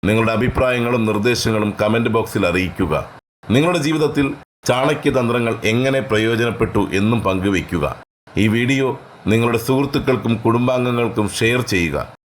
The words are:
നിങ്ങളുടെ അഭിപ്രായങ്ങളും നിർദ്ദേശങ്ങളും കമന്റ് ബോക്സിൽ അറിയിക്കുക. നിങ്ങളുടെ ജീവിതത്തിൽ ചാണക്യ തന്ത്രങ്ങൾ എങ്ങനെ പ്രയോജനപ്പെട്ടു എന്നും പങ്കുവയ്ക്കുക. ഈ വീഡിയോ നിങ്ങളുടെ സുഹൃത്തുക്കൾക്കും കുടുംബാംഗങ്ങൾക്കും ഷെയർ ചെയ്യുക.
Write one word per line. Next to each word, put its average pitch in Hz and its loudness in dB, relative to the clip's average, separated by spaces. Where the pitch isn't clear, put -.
നിങ്ങളുടെ 113 2
അഭിപ്രായങ്ങളും 123 0
നിർദ്ദേശങ്ങളും 107 0
കമന്റ് 113 2
ബോക്സിൽ 110 0
അറിയിക്കുക. 90 0
നിങ്ങളുടെ 160 2
ജീവിതത്തിൽ 151 0
ചാണക്യ 139 0
തന്ത്രങ്ങൾ 120 0
എങ്ങനെ 135 2
പ്രയോജനപ്പെട്ടു 110 0
എന്നും 107 0
പങ്കുവയ്ക്കുക. 92 0
ഈ 107 4
വീഡിയോ 131 0
നിങ്ങളുടെ 117 2
സുഹൃത്തുക്കൾക്കും 131 0
കുടുംബാംഗങ്ങൾക്കും 120 0
ഷെയർ 120 0
ചെയ്യുക. 82 0